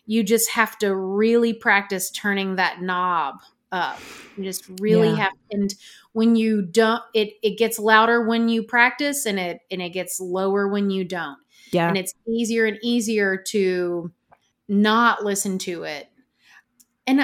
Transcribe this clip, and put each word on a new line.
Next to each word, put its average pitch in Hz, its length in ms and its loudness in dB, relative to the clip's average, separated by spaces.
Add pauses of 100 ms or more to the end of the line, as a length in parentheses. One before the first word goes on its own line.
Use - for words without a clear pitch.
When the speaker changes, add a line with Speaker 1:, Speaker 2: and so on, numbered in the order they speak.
Speaker 1:
you 220 200 0
just 220 260 2
have 226 300 -2
to 196 140 0
really 214 600 2
practice 202 560 0
turning 196 460 -2
that 175 260 -2
knob, 180 540 -2 (360)
up. 170 260 -4 (380)
You 196 80 -10
just 190 200 -10 (160)
really 214 280 4
Speaker 2:
Yeah. 220 80 0
Speaker 1:
have, 196 160 0 (180)
and 202 240 -2 (380)
when 226 240 4
you 220 260 2
don't, 226 400 2 (120)
it, 214 280 0
it 214 160 -2
gets 226 200 0
louder 220 480 4
when 233 220 0
you 226 140 0
practice, 254 640 0
and 196 120 -2
it, 175 220 -4 (100)
and 185 120 -6
it 175 80 -6
gets 180 300 -8
lower 196 480 0
when 202 220 0
you 190 140 -2
don't. 165 340 -8 (340)
Speaker 2:
Yeah. 170 160 2
Speaker 1:
And 180 100 0
it's 185 160 -6 (120)
easier 226 400 0
and 214 160 -4
easier 214 540 0 (120)
to 180 640 -2 (560)
not 214 560 4
listen 196 340 -2
to 170 260 -8
it. 151 240 -10 (1000)
And 269 180 4